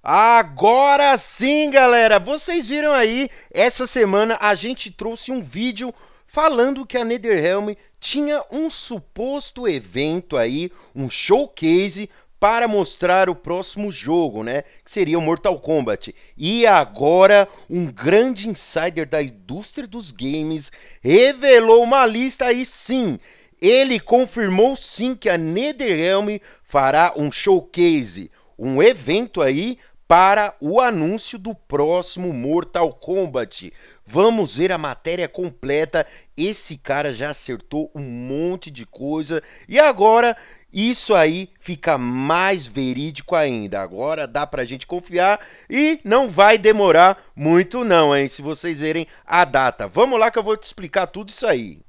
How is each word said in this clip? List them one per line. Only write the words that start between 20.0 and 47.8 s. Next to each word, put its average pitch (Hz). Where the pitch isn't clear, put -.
games 147
revelou 240
uma 262
lista 247
e 247
sim, 226
ele 247
confirmou 233
sim 254
que 220
a 175
Netherrealm 202
fará 143
um 147
showcase, 160
um 131
evento 190
aí 160
para 196
o 180
anúncio 214
do 202
próximo 170
Mortal 160
Kombat. 131
Vamos 185
ver 185
a 175
matéria 160
completa. 156
Esse 170
cara 139
já 131
acertou 147
um 143
monte 139
de 117
coisa. 151
E 262
agora, 233
isso 220
aí 170
fica 160
mais 143
verídico 135
ainda. 110
Agora 127
dá 143
pra 135
gente 127
confiar 180
e 302
não 240
vai 202
demorar 196
muito 175